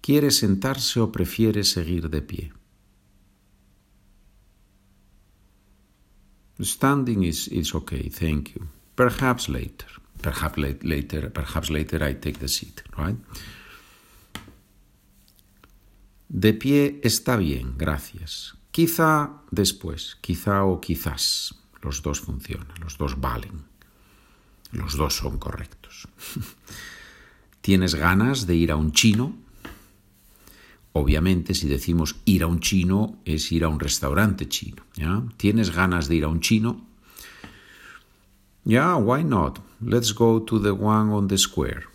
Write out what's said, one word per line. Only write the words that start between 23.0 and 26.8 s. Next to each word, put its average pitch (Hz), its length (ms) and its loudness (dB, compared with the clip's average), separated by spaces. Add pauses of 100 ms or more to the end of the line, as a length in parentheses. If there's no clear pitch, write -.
valen. 78 440 -6 (1080)
Los - 240 -6
dos 73 200 0
son - 220 -4
correctos. - 680 -12 (260)
<laughs> - 1300 -16